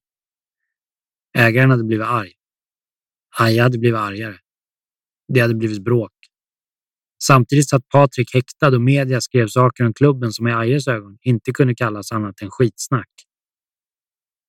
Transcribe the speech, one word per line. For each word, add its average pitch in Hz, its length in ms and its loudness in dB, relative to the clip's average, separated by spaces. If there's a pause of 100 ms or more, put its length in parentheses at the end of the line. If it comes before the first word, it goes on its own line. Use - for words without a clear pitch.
(1400)
Ägaren 123 320 4
hade 120 140 2
blivit 110 220 -4
arg. 113 260 -6 (1040)
Aje 113 240 2
hade 123 160 -8
blivit 113 200 0
argare. 104 400 -10 (920)
Det 131 120 2
hade 117 140 2
blivit 107 300 -4
bråk. 117 280 -2 (1080)
Samtidigt 135 460 2
satt 135 200 0
Patrik 139 460 2
häktad 131 400 0
och 120 60 2
media 131 400 0
skrev 113 280 0
saker 127 360 0
om 113 100 0
klubben 131 380 0
som 113 160 -6
i 117 40 -2
Ajes 120 360 -2
ögon 104 320 -6
inte 123 320 -2
kunde 123 220 0
kallas 107 380 -6
annat 107 300 -8
än 101 80 -10
skitsnack. - 600 -4 (1400)